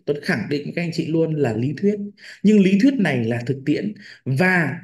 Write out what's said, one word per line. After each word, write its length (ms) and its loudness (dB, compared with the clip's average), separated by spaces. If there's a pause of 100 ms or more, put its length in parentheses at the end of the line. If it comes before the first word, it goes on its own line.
Tuấn 180 -2
khẳng 260 -4
định 140 -4
với 120 -10
các 60 -4
anh 120 -4
chị 120 -4
luôn 300 -2
là 180 0
lý 240 -2
thuyết. 180 0 (480)
Nhưng 200 6
lý 180 4
thuyết 120 6
này 320 0
là 200 -2
thực 200 -2
tiễn. 280 -2 (320)
Và 580 0